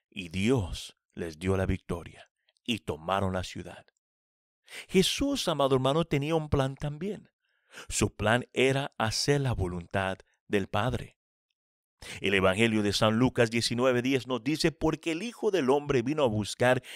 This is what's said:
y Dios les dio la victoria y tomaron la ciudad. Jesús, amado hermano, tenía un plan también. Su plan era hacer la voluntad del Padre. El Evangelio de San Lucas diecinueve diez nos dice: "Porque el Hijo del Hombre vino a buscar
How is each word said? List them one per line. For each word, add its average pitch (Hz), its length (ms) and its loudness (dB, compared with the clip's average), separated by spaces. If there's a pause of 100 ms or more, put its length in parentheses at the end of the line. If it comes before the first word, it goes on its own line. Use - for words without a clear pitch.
y 90 220 -12
Dios 98 640 -2 (160)
les 82 260 -10
dio 95 200 0
la 95 80 0
victoria 90 640 -8 (340)
y 113 140 -4
tomaron 92 560 -4
la 92 100 -4
ciudad. 87 400 -14 (1040)
Jesús, 269 600 0
amado 139 260 4
hermano, 135 320 2
tenía 147 280 0
un 156 140 -2
plan 135 280 0
también. 151 540 -8 (600)
Su - 260 -2
plan 113 380 0
era 135 420 2
hacer 139 460 0
la 127 100 0
voluntad 95 640 -2 (320)
del 98 200 0
Padre. 113 500 -4 (1040)
El 95 100 0
Evangelio 101 500 4
de 101 120 2
San 110 240 4
Lucas 120 320 2
diecinueve 120 500 0
diez 127 260 0
nos 127 160 -4
dice: 151 300 0
"Porque 156 400 -4
el 165 100 -6
Hijo 226 280 -4
del 165 180 2
Hombre 143 320 2
vino 147 240 0
a 127 40 4
buscar 113 540 2 (140)